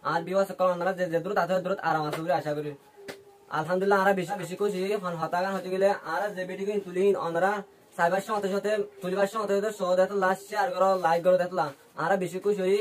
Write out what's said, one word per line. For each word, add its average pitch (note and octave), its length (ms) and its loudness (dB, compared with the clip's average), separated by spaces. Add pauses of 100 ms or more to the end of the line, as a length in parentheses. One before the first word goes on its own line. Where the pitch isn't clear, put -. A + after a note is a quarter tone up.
(120)
আর E3+ 160 0
ভিউয়ার্স F#3+ 240 2
সকল F#3 240 2
আপনারা F3 240 0
যে, F#3 140 2
যে E3 120 2
দ্রুত G3 180 -2
আছে, F3+ 120 0 (100)
দ্রুত F#3 140 -2 (100)
আরাম D#3 180 0
আছে D#3 160 -4
বলে F3 160 0
আশা D3+ 180 -4
করি। D3 140 -6 (880)
আলহামদুলিল্লাহ, F#3 420 2
আমরা G3 180 4
বেশি, F3 220 -4
বেশি E3+ 200 -8
খুশি। G3+ 200 -2 (160)
এখন F3+ 240 -4
হতাশা F3 340 -2
হতে F3+ 180 -6
গেলে G3 140 4 (260)
আর F#3 80 -2 (140)
যে F#3 140 -6
ভিডিও F#3 200 -8
কিন্তু G3+ 180 -2
তুলি, F3+ 180 0 (200)
আমরা E3+ 260 2 (440)
সাইবার F#3 320 2
সাথে G#3 260 -2
সাথে G3+ 180 -2 (300)
তুলিবার F#3+ 320 0
সাথে G3+ 240 -2
সাথে G#3 220 0
সহ F3+ 100 -2 (100)
দেখতে F#3+ 240 2
লাস্ট F#3+ 260 2
শেয়ার G3+ 260 0
করো, F#3+ 140 4 (160)
লাইক E3 200 4
করো F3+ 160 6
দেখতে। F3+ 240 0 (360)
আমরা F3+ 220 2
বেশি F3 220 -4
খুশি G3+ 200 2
হই। G3 160 4